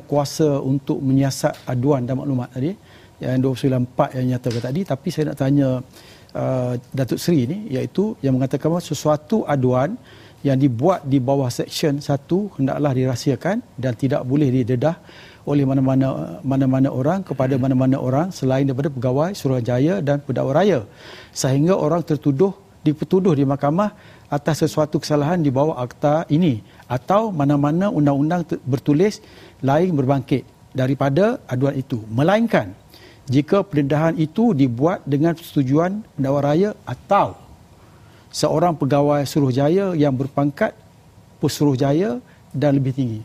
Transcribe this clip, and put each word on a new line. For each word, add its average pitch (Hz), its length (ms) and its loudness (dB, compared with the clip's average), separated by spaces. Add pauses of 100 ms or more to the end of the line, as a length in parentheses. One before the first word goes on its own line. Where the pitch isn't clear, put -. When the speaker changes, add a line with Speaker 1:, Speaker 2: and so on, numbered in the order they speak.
Speaker 1:
kuasa 143 500 0
untuk 139 400 -2
menyiasat 139 680 0
aduan 127 400 0
dan 131 80 -2
maklumat 131 320 -4
tadi, 139 240 -4 (480)
yang 127 160 -2
dua 131 160 2
puluh 123 80 -6
sembilan 131 240 2
empat 139 320 -2
yang 127 160 -2
nyatakan 120 320 -4
tadi, 139 160 -4
tapi 147 320 -4
saya 156 160 -2
nak 147 80 -8
tanya, 139 320 2 (640)
uh, 131 400 -2 (160)
Datuk - 320 -4
Seri 156 240 2
ni, 160 120 -4 (200)
iaitu 185 480 -4
yang 131 80 2
mengatakan 135 400 0
bahawa 175 80 -2
sesuatu 151 640 -2
aduan 131 480 0 (480)
yang 135 160 2
dibuat 139 480 2
di 135 160 2
bawah 131 320 0
Seksyen 147 480 -4
satu 170 560 -2
hendaklah 143 400 0
dirahsiakan 131 640 -2 (160)
dan 123 160 -4
tidak 139 320 -2
boleh 139 240 2
didedah 127 480 0 (480)
oleh 143 160 0
mana-mana, 131 800 0
mana-mana 135 480 2
orang 147 320 0
kepada 131 320 -2
Speaker 2:
Hmm. 131 160 0
Speaker 1:
mana-mana 131 320 2
orang 143 320 0
selain 135 320 0
daripada 135 240 -2
pegawai 135 480 -2
Suruhanjaya 131 640 0
dan 143 240 0
pendakwa 135 320 -2
raya, 180 220 2 (500)
sehingga 147 480 2
orang 160 240 0
tertuduh, 147 480 0 (320)
dipertuduh 160 560 2
di 139 80 2
mahkamah 151 480 0 (320)
atas 151 400 -2
sesuatu 151 320 0
kesalahan 151 400 0
di 143 160 0
bawah 143 240 0
akta 147 560 -2
ini 147 320 2 (240)
atau 196 400 0
mana-mana 147 640 0
undang-undang 147 480 2
te-, - 240 -6
bertulis 147 560 0 (400)
lain 156 320 2
berbangkit 135 500 0 (300)
daripada 139 720 0
aduan 135 320 -2
itu, 127 320 -6
melainkan 143 640 2 (560)
jika 147 320 2
pendedahan 151 560 0
itu 214 360 2
dibuat 135 520 0
dengan 151 320 0
persetujuan 160 640 0 (160)
pendakwa 139 240 0
raya 156 280 2 (200)
atau - 480 0 (960)
seorang 156 400 0
pegawai 143 560 0
Suruhanjaya 151 640 0
yang 143 240 2
berpangkat 143 560 -2 (640)
Pesuruhjaya 147 800 0 (320)
dan 139 320 0
lebih 131 160 -2
tinggi. 113 280 -4